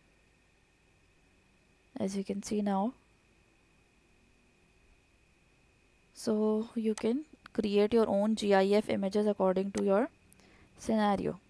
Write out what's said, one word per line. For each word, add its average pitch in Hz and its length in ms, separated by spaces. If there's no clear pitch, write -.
as 196 200
you 196 80
can 202 180
see 208 180
now. 202 300
So 214 640
you 220 180
can 240 300
create 208 400
your 226 160
own 208 260
G 208 180
I 190 120
F 208 240
images 208 380
according 196 500
to 202 80
your 202 240
scenario. 202 600